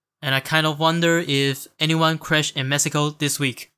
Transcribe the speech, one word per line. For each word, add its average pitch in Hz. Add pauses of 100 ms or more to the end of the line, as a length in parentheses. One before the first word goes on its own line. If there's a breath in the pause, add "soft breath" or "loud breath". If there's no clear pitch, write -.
(220)
And 135
I 135
kind 156
of 151
wonder 170
if 139 (140)
anyone 160
crashed 151
in 131
Mexico 147
this 147
week, 131